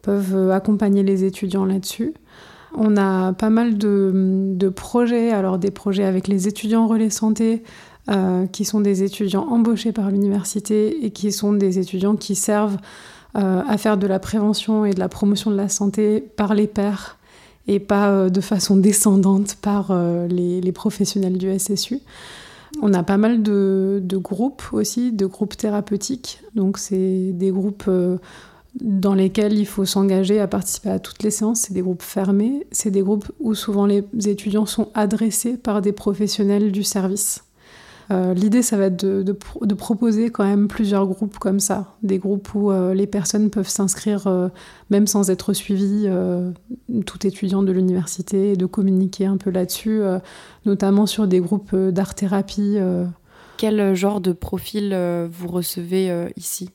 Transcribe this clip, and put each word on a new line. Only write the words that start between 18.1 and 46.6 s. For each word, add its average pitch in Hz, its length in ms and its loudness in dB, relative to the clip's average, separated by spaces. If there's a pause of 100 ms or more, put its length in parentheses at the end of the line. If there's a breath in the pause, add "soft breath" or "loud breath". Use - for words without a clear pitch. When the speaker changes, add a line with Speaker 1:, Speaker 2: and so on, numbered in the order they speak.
Speaker 1:
de 185 100 2
façon 196 380 2
descendante 196 840 4
par, 202 300 0
euh, 175 360 0
les, 180 340 0
les 180 100 0
professionnels 190 680 0
du 190 120 -2
S 190 220 -2
S - 200 -4
U. 277 80 -4 (840 loud breath)
On 208 120 4
a 175 100 2
pas 196 140 2
mal 220 260 2
de, 196 580 2
de 185 140 -4
groupes 196 560 -4
aussi, 240 400 -2
de 196 140 0
groupes 190 320 -4
thérapeutiques. 208 840 -4 (160)
Donc 196 220 0
c'est 185 560 -2
des 190 180 0
groupes, 196 380 -2
euh, 185 280 2 (640 loud breath)
dans 196 340 2
lesquels 208 420 2
il 208 80 2
faut 202 180 -4
s'engager 190 560 2
à 202 80 2
participer 196 420 -4
à 185 100 -2
toutes - 240 -12
les 214 80 0
séances. 220 300 0
C'est - 120 -6
des 180 80 -2
groupes 180 220 -4
fermés, 202 680 0
c'est - 200 -2
des 196 100 2
groupes 202 280 0 (100)
où 220 160 0
souvent 202 320 0
les 202 180 2 (200)
étudiants 208 420 0
sont 214 260 -2
adressés 220 640 0
par 208 240 -2
des 202 100 2
professionnels 202 800 0
du 196 120 -2
service. 190 600 -2 (680 loud breath)
Euh, 185 240 2
l'idée, 214 260 2
ça 226 160 0
va 196 80 2
être 185 180 0
de, 196 200 0
de 196 80 0
pro-, - 340 -8
de 208 80 2
proposer 226 560 0
quand 220 140 -2
même 202 240 2
plusieurs 202 400 0
groupes 196 320 -4
comme 196 200 0
ça, 190 440 -4
des 190 160 0
groupes 196 340 -4
où, 202 180 2
euh, 185 220 2
les 196 140 0
personnes 202 420 0
peuvent 196 180 -2
s'inscrire, 202 600 -2
euh, 185 220 2 (420 loud breath)
même 202 160 4
sans 196 240 2
être 185 220 -2
suivies, 202 520 0
euh, 180 460 -2 (560)